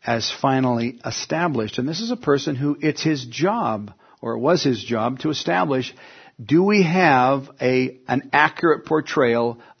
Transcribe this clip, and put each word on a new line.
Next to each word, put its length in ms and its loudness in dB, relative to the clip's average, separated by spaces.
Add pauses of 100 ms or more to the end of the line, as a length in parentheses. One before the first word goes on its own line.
as 240 -2
finally 720 0
established." 760 -4
And 100 -2
this 120 -6
is 100 -6
a 60 -4
person 380 0
who 260 -2
it's 220 -2
his 220 -2
job, 680 -4 (300)
or 100 -6
it 60 -6
was 240 2
his 200 0
job, 380 -2
to 100 -2
establish, 640 -2 (500)
do 200 4
we 220 4
have 680 4 (100)
a, 380 0 (100)
an 240 -2
accurate 540 2
portrayal 720 0 (220)